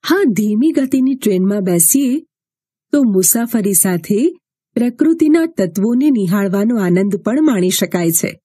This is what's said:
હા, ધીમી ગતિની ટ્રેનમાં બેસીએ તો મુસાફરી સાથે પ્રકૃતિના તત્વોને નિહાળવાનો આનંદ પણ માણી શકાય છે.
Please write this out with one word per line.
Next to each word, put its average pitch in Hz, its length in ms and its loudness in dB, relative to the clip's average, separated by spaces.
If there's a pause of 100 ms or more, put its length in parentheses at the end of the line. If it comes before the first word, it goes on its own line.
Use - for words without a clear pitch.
હા, 403 180 0 (100)
ધીમી 214 400 0
ગતિની 269 420 0
ટ્રેનમાં 196 460 0
બેસીએ 240 640 0 (680)
તો 294 100 2
મુસાફરી 208 720 0
સાથે 202 640 0 (380)
પ્રકૃતિના 311 720 2
તત્વોને 233 640 0
નિહાળવાનો 202 680 0
આનંદ 190 400 0
પણ 233 260 -2
માણી 196 280 2
શકાય 175 400 -2
છે. - 340 -4